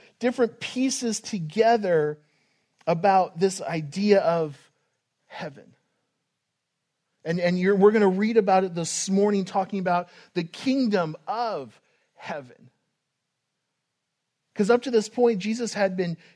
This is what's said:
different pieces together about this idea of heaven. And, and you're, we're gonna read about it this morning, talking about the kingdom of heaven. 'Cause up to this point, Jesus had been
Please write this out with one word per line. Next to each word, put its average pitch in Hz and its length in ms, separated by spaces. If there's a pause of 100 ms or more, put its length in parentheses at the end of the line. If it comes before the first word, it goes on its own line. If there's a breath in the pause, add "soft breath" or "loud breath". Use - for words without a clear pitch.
(200 soft breath)
different 247 400
pieces 254 640
together 180 1000 (640)
about 180 540
this 190 220
idea 180 580
of 160 360 (680)
heaven. - 480 (1500)
And, 170 160
and 180 180
you're, 190 180
we're 202 160
gonna 214 160
read 214 300
about 190 260
it 175 120
this 170 340
morning, 196 360
talking 196 340
about 180 300 (260 loud breath)
the 175 80
kingdom 202 720 (100)
of 190 540 (340)
heaven. 135 560 (1800)
'Cause 202 160
up 240 140
to 269 80
this 214 180
point, 240 300
Jesus 226 340
had 196 240
been 175 180 (200 soft breath)